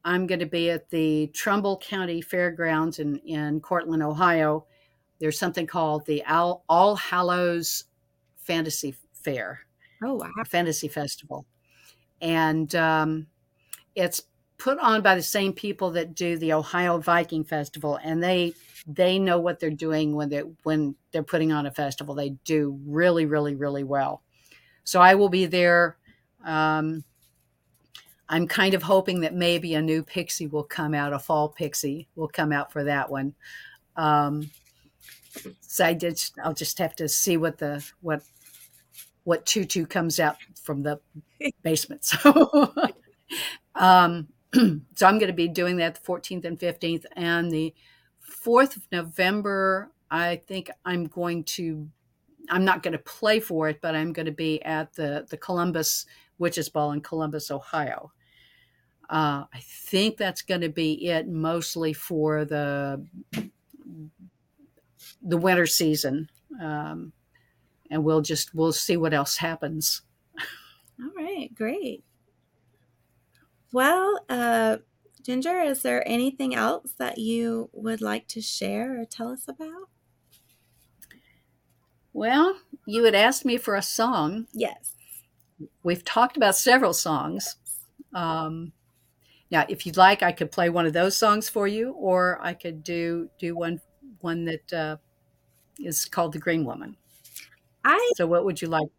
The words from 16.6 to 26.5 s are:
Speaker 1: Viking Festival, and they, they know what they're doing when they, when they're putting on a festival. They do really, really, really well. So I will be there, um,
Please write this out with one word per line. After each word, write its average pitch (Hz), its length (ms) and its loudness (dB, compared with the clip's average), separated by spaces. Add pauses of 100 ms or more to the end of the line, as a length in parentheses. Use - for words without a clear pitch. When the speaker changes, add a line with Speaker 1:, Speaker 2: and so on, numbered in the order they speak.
Speaker 1:
Viking 165 440 2
Festival, 147 600 -4
and 160 200 -2
they, 175 320 2 (320)
they 180 320 2
know 180 220 4
what 175 180 -2
they're 160 120 -2
doing 156 440 0
when 147 140 -2
they, 143 120 -2 (220)
when 156 320 0 (160)
they're 160 140 -4
putting 160 260 0
on 147 160 0
a 139 60 -6
festival. 143 420 -6
They 143 160 -4 (140)
do 147 420 0
really, 165 400 4
really, 147 300 0
really 139 260 -4
well. 135 400 -2 (640)
So 180 160 2
I 185 160 12
will 202 120 6
be 185 180 2
there, 175 500 4 (480)
um, 156 580 0 (1300)